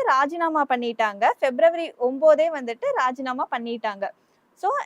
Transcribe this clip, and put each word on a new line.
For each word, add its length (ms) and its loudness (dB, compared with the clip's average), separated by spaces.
ராஜினாமா 640 0
பண்ணிட்டாங்க. 720 0
பிப்ரவரி 520 2
ஒன்பதே 580 4
வந்துட்டு 360 -6
ராஜினாமா 560 -2
பண்ணிட்டாங்க. 580 -6
So, 160 -2